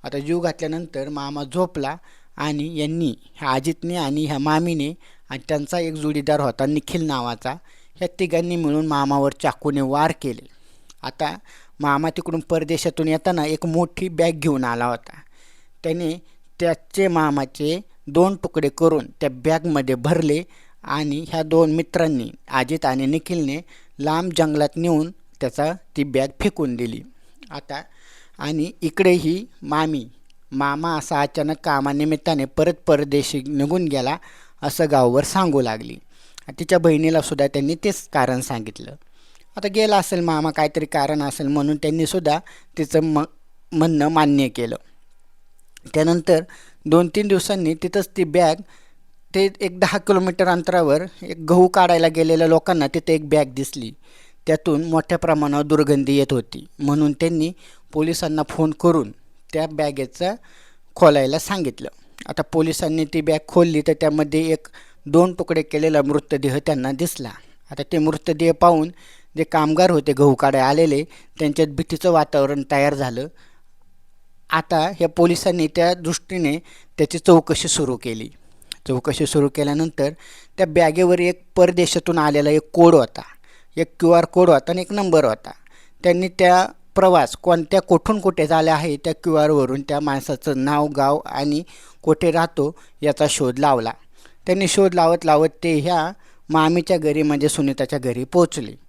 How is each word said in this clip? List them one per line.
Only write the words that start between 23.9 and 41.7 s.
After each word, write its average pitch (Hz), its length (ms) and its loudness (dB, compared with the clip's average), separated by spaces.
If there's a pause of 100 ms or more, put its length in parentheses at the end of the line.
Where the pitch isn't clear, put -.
लांब 160 380 -2
जंगलात 151 380 0
नेऊन 165 340 0 (320)
त्याचा 147 300 -4 (260)
ती 143 80 -2
बॅग 135 220 -2 (120)
फेकून 131 360 -4
दिली. 117 260 -8 (480)
आता 143 320 -14 (580)
आणि 147 320 -4 (100)
इकडेही 180 640 0 (200)
मामी, 147 420 -4 (460)
मामा 143 460 -4
असा 147 240 -4
अचानक 151 420 -4
कामानिमित्ताने 143 840 -2
परत 160 260 0 (140)
परदेशी 143 600 0
निघून 151 400 -2
गेला 139 300 -4 (440)
असं 147 300 -2
गावभर 131 320 4
सांगू 156 380 0
लागली. 117 340 -6 (640)
तिच्या 175 200 2
बहिणीलासुद्धा 156 680 2
त्यांनी 143 360 -2
तेच 202 300 -4
कारण 127 280 0
सांगितलं. 117 540 -12 (600)
आता 202 100 -6
गेला 214 300 2
असेल 180 220 0
मामा, 160 320 -2
काहीतरी 151 360 -2
कारण 147 340 -2
असेल 143 260 -6
म्हणून 147 280 0